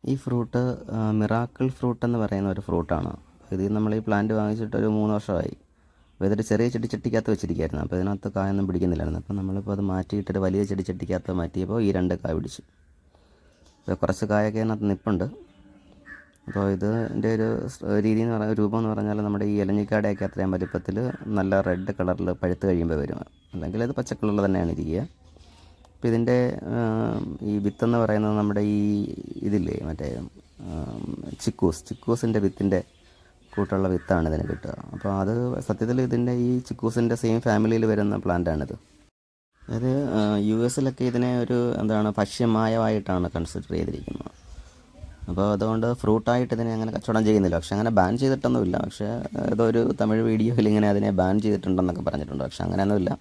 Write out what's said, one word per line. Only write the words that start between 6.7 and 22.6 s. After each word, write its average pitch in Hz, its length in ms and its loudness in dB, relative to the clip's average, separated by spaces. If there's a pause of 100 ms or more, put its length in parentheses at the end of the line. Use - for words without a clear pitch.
വെച്ചിരിക്കുകയായിരുന്നു. 82 500 -2
അപ്പോൾ 82 140 -4
ഇതിനകത്ത് 98 380 -2
കായൊന്നും 98 340 0
പിടിക്കുന്നില്ലായിരുന്നു. 85 520 0
അപ്പോൾ 92 140 -8
നമ്മളിപ്പോൾ 98 380 -4
അത് 101 100 -2
മാറ്റിയിട്ടൊരു 95 580 -2
വലിയ 95 240 2
ചെടിച്ചട്ടിക്കകത്ത് 95 680 -4
മാറ്റിയപ്പോൾ 92 500 -2
ഈ 101 100 2
രണ്ട് 90 220 2
കായ 82 200 -2
പിടിച്ചു. - 300 -4 (1160)
ഇപ്പോൾ 95 160 -2
കുറച്ച് - 300 0
കായൊക്കെ 107 340 0
അതിനകത്ത് 107 300 0
നിൽപ്പുണ്ട്. 98 600 -2 (960)
അപ്പോൾ 98 220 0
ഇതിൻ്റെ 107 680 0
ഒരു 113 320 0
സ്-, - 160 -12 (200)
രീതി 110 180 4
എന്ന് 117 120 0
പറഞ്ഞാൽ, 107 200 0
രൂപം 107 240 0
എന്ന് 110 120 0
പറഞ്ഞാൽ 104 280 -2
നമ്മുടെ 104 280 -2
ഈ 104 160 2
ഇലഞ്ഞിക്കാടയൊക്കെ 101 640 0
അത്രയും 95 260 -2
വലിപ്പത്തിൽ 95 600 -2 (160)
നല്ല 95 340 2
റെഡ് 95 300 -2
കളറിൽ 90 400 0
പഴുത്ത് 87 340 -2